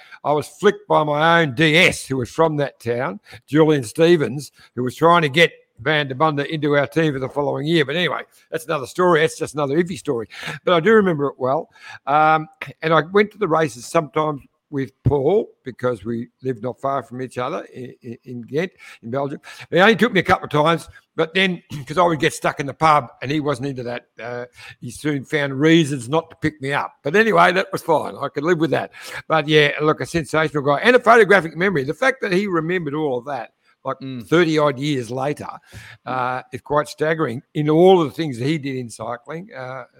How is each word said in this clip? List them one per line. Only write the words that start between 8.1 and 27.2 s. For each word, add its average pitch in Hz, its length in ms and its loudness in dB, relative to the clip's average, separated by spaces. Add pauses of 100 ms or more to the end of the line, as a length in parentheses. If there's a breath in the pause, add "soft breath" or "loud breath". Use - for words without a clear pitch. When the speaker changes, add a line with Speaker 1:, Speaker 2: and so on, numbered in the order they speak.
Speaker 1:
that's 160 140 -8
another 151 220 -4
story. 175 340 2
That's 160 160 0
just 147 180 -8
another 143 260 -2
Iffy 170 160 -6
story. 117 320 -6 (340 loud breath)
But 180 120 2
I 170 40 2
do 185 140 4
remember 175 340 4
it 131 120 -8
well. 131 300 -2 (360 loud breath)
Um, 156 420 2 (340)
and 160 120 0
I 156 80 6
went 202 300 0
to - 80 -20
the 202 80 -2
races 151 380 -2
sometimes 156 560 -2 (280)
with 135 220 -6 (120)
Paul 147 480 2 (120)
because 123 400 -6
we 117 260 -8 (120)
lived 127 220 -6
not 120 180 -8
far 139 220 -4
from 123 180 -14
each 131 160 -12
other 143 280 -6
in, 127 360 -18
in, 123 220 -14
in 123 180 -14
Ghent, 147 300 -6 (320 loud breath)
in 113 80 -12
Belgium. 139 280 -6 (300 loud breath)
He - 100 0
only 214 160 6
took 233 180 0
me 185 60 2
a - 40 2
couple 180 220 0
of - 60 -12
times, 160 380 0 (260 soft breath)
but 165 200 -2
then, 190 260 -2 (120)
<clears throat> 143 140 -12
'cause 151 120 -10
I 180 40 4
would 165 160 0
get 151 140 0
stuck - 260 -4
in 147 60 -6
the 131 80 -10
pub 151 360 2 (120)
and 127 80 -8
he 156 100 -2
wasn't 139 280 -4
into 127 160 -8
that, 120 240 -10 (120)
uh, 120 260 -10 (340 loud breath)
he 123 100 -14
soon 143 360 -6
found 143 340 -4
reasons 147 500 4
not 165 220 -2
to - 60 -20
pick 151 240 -4
me 135 120 -4
up. - 300 -4
But 147 120 -2
anyway, 185 360 4